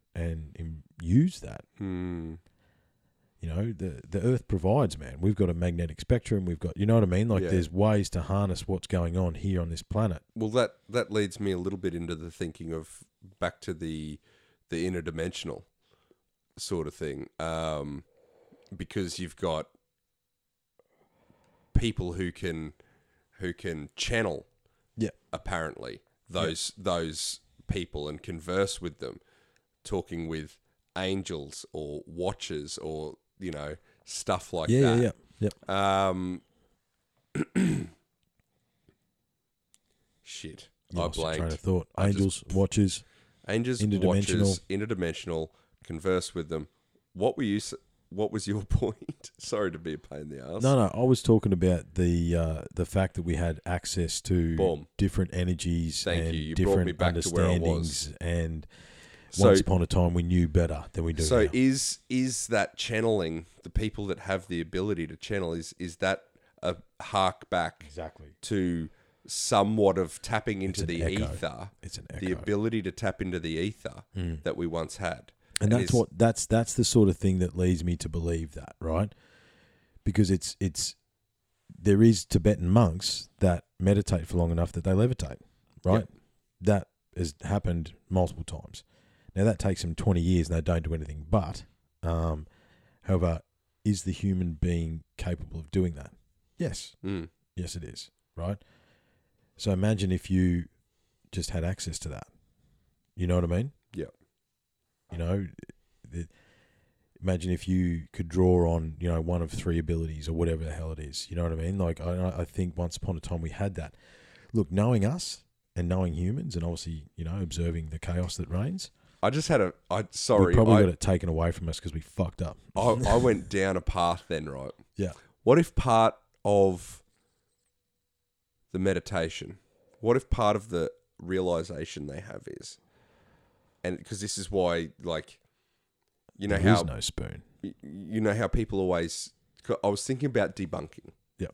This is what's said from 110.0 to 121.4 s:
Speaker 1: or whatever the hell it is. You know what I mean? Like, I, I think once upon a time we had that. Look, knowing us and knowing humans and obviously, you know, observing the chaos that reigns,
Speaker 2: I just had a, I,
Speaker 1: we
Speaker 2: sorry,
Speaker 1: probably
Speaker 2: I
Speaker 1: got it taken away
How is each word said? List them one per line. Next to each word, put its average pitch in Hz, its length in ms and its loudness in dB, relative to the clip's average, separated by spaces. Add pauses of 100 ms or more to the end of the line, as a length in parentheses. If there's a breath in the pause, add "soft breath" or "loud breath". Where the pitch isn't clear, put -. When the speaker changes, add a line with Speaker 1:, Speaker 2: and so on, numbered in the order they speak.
Speaker 1:
or 82 60 -2
whatever 82 300 0
the 80 80 -6
hell 80 200 -8
it 78 80 -10
is. 73 300 -10
You 85 60 -8
know 85 80 0
what 85 80 0
I 80 40 -2
mean? 85 220 -2
Like, 85 240 0
I, 90 380 -2
I 85 60 -2
think 90 320 -4
once 87 200 -4
upon 95 180 -4
a 80 40 -6
time 85 220 -6
we 82 100 -6
had 101 240 -4
that. 80 200 -8 (580 loud breath)
Look, 107 180 2
knowing 104 340 4
us 160 380 -4 (320)
and 87 120 -2
knowing 90 260 0
humans 101 420 -2
and 85 80 -4
obviously, 82 420 -6 (100)
you 85 80 -8
know, 85 180 -4
observing 82 480 -2
the 80 100 -8
chaos 87 380 -2
that 80 120 -6
reigns, 127 400 -4 (320 soft breath)
Speaker 2:
I 101 80 4
just 147 200 0
had 143 120 6
a, 92 120 2 (180)
I, 98 100 0
Speaker 1:
we 101 100 -6
Speaker 2:
sorry, 98 440 6
Speaker 1:
probably 110 220 8
Speaker 2:
I 104 40 10
Speaker 1:
got 95 80 6
it 85 100 -2
taken 90 300 2
away 82 220 2